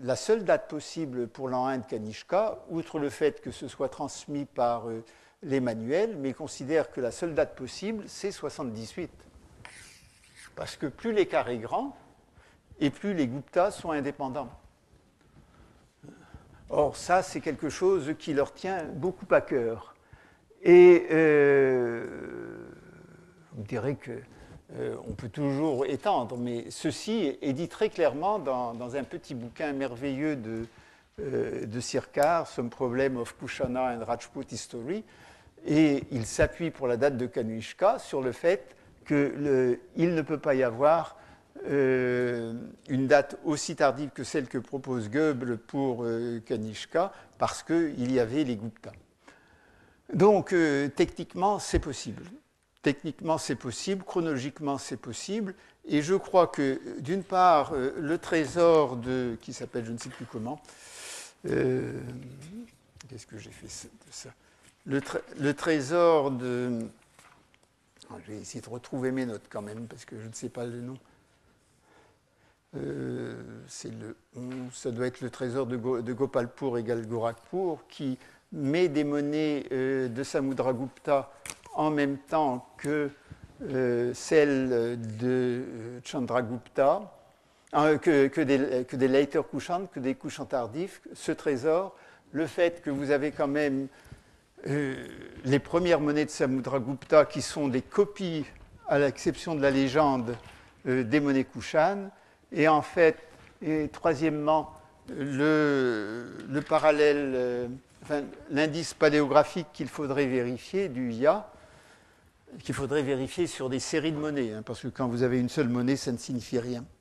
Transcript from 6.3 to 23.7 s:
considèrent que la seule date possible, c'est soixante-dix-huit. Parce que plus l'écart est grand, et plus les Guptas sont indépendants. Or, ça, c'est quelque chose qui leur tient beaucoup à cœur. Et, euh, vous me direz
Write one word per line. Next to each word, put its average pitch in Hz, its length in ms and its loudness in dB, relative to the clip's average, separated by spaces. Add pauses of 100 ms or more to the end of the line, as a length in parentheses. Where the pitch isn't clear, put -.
considèrent 147 580 -2
que 139 100 -8
la 117 120 -4
seule 170 200 -6
date 147 220 0
possible, 196 540 -8
c'est - 240 -8
soixante-dix-huit. 127 800 -10 (1400)
Parce - 180 -10
que 160 120 -8
plus 226 260 -6
l'écart 160 360 2
est 123 100 -4
grand, 190 380 -4 (840)
et 147 100 2
plus 202 240 -6
les 143 140 0
Guptas 175 420 0
sont 175 220 -8
indépendants. 139 580 -6 (2250)
Or, - 280 2
ça, 180 260 2
c'est 165 180 -8
quelque 151 280 -4
chose 165 500 2
qui 156 160 -6
leur 139 180 2
tient 185 300 -6
beaucoup 180 500 -4
à 147 80 8
cœur. 117 540 -4 (680)
Et, 180 480 12
euh, 139 920 6 (1500)
vous 113 100 -12
me 104 60 -10
direz 131 260 -4